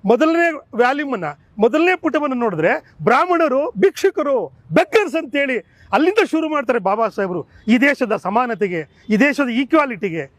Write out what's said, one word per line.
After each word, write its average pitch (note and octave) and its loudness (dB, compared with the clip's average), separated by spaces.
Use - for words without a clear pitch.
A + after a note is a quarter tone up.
ಮೊದಲನೇ D#4+ 2
ವ್ಯಾಲ್ಯೂಮನ್ನು, B3 -2
ಮೊದಲನೇ D#4 2
ಪುಟವನ್ನು D4 -2
ನೋಡಿದ್ರೆ G#3+ -2
ಬ್ರಾಹ್ಮಣರು, D4+ 2
ಭಿಕ್ಷುಕರು, C#4+ 0
ಬೆಕ್ಕರ್ಸ್ F4 2
ಅಂತೇಳಿ C#4 -2
ಅಲ್ಲಿಂದ F4+ 4
ಶುರು D#4+ -2
ಮಾಡ್ತಾರೆ C#4 -2
ಬಾಬಾ G#3 0
ಸಾಹೇಬರು. F#3 -6
ಈ A#3 4
ದೇಶದ B3+ 0
ಸಮಾನತೆಗೆ, F#3+ -4
ಈ G#3+ 0
ದೇಶದ C#4 2
ಈಕ್ವಾಲಿಟಿಗೆ A#3 -2